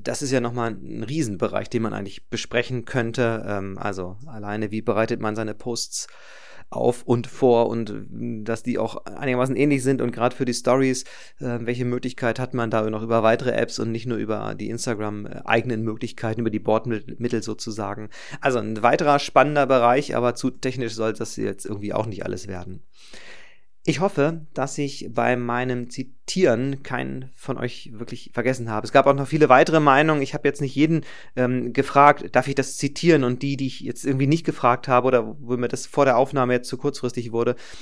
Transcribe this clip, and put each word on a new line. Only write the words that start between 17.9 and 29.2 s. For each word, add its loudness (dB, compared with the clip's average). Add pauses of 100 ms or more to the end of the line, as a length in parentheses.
Also 2
ein -4
weiterer 6
spannender 4
Bereich, 4
aber 0
zu -2
technisch -4
soll -2
das -6
jetzt -4
irgendwie -6
auch 2
nicht -8
alles -6
werden. -10 (1080)
Ich 2
hoffe, 2 (100)
dass -4
ich -4
bei 2
meinem -2
Zitieren 0
keinen -6
von -6
euch -6
wirklich -12
vergessen 0
habe. -2
Es -8
gab 4
auch 6
noch -2